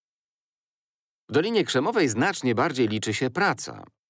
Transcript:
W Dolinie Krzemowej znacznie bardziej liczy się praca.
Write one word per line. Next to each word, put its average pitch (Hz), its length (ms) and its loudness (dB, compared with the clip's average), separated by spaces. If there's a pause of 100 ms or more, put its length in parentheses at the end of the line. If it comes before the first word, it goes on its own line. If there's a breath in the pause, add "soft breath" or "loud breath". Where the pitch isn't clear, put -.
(1300)
W - 40 -12
Dolinie 190 320 2
Krzemowej 175 440 2
znacznie 127 460 0
bardziej 123 340 0
liczy 107 260 -2
się 104 160 -2
praca. 113 540 -2 (260)